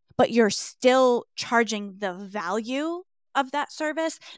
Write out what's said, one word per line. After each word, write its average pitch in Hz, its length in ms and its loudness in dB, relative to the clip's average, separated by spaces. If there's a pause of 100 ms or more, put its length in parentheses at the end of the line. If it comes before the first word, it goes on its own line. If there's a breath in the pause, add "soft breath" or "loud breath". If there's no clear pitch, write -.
(180)
but 247 140 4
you're 226 180 4
still 254 760 2 (100)
charging 208 640 -2
the 196 140 -4
value 214 920 -6 (320)
of 262 160 -2
that 285 200 -4
service, 311 480 -4 (180 loud breath)